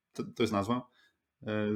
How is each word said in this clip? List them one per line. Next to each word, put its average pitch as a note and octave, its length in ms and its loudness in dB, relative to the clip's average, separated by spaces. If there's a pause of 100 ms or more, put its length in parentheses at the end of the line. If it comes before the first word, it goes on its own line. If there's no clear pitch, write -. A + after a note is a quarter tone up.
(120)
to, - 120 -8
to - 180 -4
jest A2+ 100 4
nazwa, G#2+ 360 0 (540)
e, G#2+ 340 -2